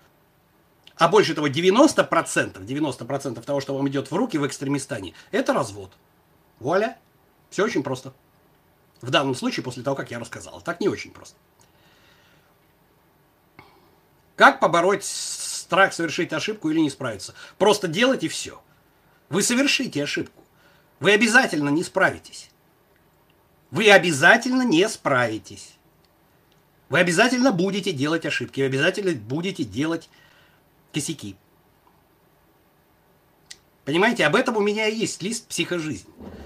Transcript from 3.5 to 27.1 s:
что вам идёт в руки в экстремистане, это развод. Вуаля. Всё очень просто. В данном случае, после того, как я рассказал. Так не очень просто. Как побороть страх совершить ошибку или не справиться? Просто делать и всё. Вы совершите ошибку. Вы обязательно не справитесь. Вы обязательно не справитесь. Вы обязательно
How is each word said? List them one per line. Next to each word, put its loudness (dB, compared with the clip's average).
что -6
вам -2
идёт -4
в -6
руки -2
в 0
экстремистане, -6
это 0
развод. -4
Вуаля. -2
Всё -2
очень -4
просто. -8
В -8
данном 2
случае, -4
после -10
того, -2
как -10
я -10
рассказал. -14
Так -8
не 0
очень -4
просто. -20
Как 8
побороть 2
страх -2
совершить -4
ошибку -4
или 0
не 2
справиться? -10
Просто 4
делать 0
и -4
всё. -10
Вы 0
совершите 0
ошибку. -6
Вы 2
обязательно 4
не 0
справитесь. -4
Вы 4
обязательно 4
не 4
справитесь. -4
Вы 2
обязательно 4